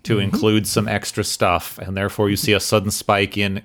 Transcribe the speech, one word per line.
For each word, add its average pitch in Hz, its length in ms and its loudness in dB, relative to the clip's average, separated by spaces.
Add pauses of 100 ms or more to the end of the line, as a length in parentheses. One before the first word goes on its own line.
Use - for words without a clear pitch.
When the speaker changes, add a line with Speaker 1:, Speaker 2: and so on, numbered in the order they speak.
Speaker 1:
to 113 100 0
Speaker 2:
Mm-hmm. 101 80 2
Speaker 1:
include 107 440 2
some 110 220 0
extra 104 360 -4
stuff, - 540 -2
and 95 180 -8
therefore 101 340 0
you 101 60 2
see - 160 0
a 95 80 4
sudden 104 300 0
spike 101 460 0
in 101 280 -2